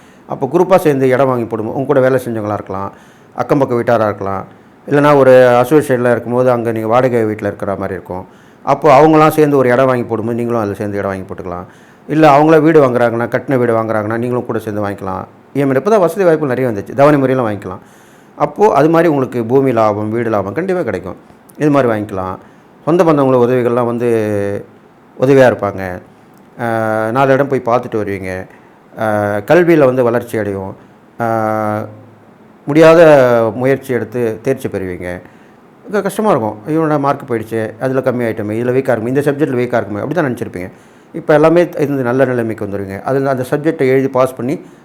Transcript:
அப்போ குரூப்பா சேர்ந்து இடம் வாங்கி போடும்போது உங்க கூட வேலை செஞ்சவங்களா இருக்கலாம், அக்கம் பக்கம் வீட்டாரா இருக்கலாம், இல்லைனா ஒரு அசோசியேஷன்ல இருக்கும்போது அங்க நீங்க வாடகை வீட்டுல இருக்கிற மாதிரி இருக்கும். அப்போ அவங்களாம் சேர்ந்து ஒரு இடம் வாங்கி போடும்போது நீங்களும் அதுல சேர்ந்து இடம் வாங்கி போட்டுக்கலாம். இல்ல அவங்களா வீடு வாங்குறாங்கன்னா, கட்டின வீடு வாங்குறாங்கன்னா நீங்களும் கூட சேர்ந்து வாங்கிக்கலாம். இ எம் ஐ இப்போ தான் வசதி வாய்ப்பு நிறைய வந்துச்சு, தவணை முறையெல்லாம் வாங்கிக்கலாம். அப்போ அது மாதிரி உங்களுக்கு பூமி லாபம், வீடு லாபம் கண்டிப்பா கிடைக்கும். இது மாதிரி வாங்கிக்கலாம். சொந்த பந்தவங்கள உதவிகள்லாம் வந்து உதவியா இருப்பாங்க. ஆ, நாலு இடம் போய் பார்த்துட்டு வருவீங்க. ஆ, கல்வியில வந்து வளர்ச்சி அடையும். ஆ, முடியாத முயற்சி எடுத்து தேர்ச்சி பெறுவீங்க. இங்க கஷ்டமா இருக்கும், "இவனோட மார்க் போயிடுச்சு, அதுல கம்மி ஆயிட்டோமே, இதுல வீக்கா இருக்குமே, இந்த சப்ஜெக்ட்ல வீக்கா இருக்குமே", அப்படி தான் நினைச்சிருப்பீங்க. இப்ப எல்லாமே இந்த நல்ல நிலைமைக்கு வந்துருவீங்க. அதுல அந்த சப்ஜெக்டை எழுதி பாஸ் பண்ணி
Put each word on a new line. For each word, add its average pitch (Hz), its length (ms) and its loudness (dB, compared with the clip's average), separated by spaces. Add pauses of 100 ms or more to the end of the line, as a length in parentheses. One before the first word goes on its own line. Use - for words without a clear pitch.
(260)
அப்போ 139 260 -6
குரூப்பா 185 240 2
சேர்ந்து 135 320 2
இடம் 127 180 2
வாங்கி 123 180 0
போடும்போது 110 340 -6
உங்க 135 80 -4
கூட 139 140 2
வேலை 131 240 2
செஞ்சவங்களா 107 280 -6
இருக்கலாம், 98 400 -8 (420)
அக்கம் 143 240 -2
பக்கம் 123 240 0
வீட்டாரா 113 220 0
இருக்கலாம், 98 400 -6 (440)
இல்லைனா 147 280 4
ஒரு 131 140 6 (340)
அசோசியேஷன்ல 127 460 2
இருக்கும்போது 120 400 0
அங்க 117 220 -2
நீங்க 110 160 -4
வாடகை 120 360 2
வீட்டுல 104 220 -4
இருக்கிற 98 280 -6
மாதிரி 95 180 -6
இருக்கும். 90 340 -10 (360)
அப்போ 143 380 4
அவங்களாம் 156 280 6
சேர்ந்து 151 280 2
ஒரு 123 160 4
இடம் 131 140 4
வாங்கி 123 160 0
போடும்போது 113 340 -4
நீங்களும் 117 240 -2
அதுல 101 160 -4
சேர்ந்து 101 220 -8
இடம் 98 120 -4
வாங்கி 95 240 -10
போட்டுக்கலாம். 90 300 -12 (440)
இல்ல 147 300 4
அவங்களா 156 220 6
வீடு 151 280 4
வாங்குறாங்கன்னா, 117 400 0
கட்டின 127 280 -4
வீடு 117 200 0
வாங்குறாங்கன்னா 110 420 -2
நீங்களும் 123 280 -4
கூட 117 120 -4
சேர்ந்து 104 300 -6
வாங்கிக்கலாம். 95 360 -8 (300)
இ 135 40 -6
எம் 139 120 0
ஐ 131 60 0
இப்போ 170 140 -2
தான் 220 100 2
வசதி 175 240 0
வாய்ப்பு 156 220 2
நிறைய 127 240 -2
வந்துச்சு, 98 240 -8
தவணை 143 240 4
முறையெல்லாம் 127 340 0
வாங்கிக்கலாம். 95 260 -10 (580)
அப்போ 175 360 2
அது 147 160 4
மாதிரி 165 200 2
உங்களுக்கு 123 360 -2
பூமி 135 280 2
லாபம், 107 380 0
வீடு 113 200 -4
லாபம் 98 220 -2
கண்டிப்பா 180 300 -4
கிடைக்கும். 92 340 -8 (400)
இது 147 140 0
மாதிரி 131 220 2
வாங்கிக்கலாம். 98 440 -6 (480)
சொந்த 170 200 2
பந்தவங்கள 139 320 2
உதவிகள்லாம் 120 500 2
வந்து 107 800 -2 (560)
உதவியா 131 320 6
இருப்பாங்க. 95 480 -6 (640)
ஆ, 110 480 -2
நாலு 135 220 2
இடம் 135 160 2
போய் 131 160 -2
பார்த்துட்டு 123 280 -2
வருவீங்க. 95 540 -6 (520)
ஆ, 107 380 -2
கல்வியில 156 480 4
வந்து 127 180 2
வளர்ச்சி 117 360 -2
அடையும். 98 380 -6 (440)
ஆ, 110 640 -2 (840)
முடியாத 160 340 6 (540)
முயற்சி 131 400 -2
எடுத்து 110 480 -4
தேர்ச்சி 127 260 -4
பெறுவீங்க. 90 520 -8 (640)
இங்க 196 160 -4
கஷ்டமா 208 280 -2
இருக்கும், 110 260 0 (120)
"இவனோட 156 300 0
மார்க் 139 340 -4
போயிடுச்சு, 110 480 -4
அதுல 131 200 -2
கம்மி 127 280 -2
ஆயிட்டோமே, 107 280 -6
இதுல 123 140 -2
வீக்கா 131 220 0
இருக்குமே, 113 160 -4
இந்த 135 120 -2
சப்ஜெக்ட்ல 139 380 -2
வீக்கா 123 180 -2
இருக்குமே", 104 240 -4
அப்படி 131 140 -6
தான் 147 200 -2
நினைச்சிருப்பீங்க. 98 360 -10 (420)
இப்ப 160 220 -2
எல்லாமே 160 340 4 (100)
இந்த 139 240 -2
நல்ல 127 220 0
நிலைமைக்கு 117 420 -4
வந்துருவீங்க. 98 360 -8
அதுல 139 280 -2
அந்த 131 200 -4
சப்ஜெக்டை 160 300 -2
எழுதி 135 280 2
பாஸ் 127 280 0
பண்ணி 131 240 -6 (240)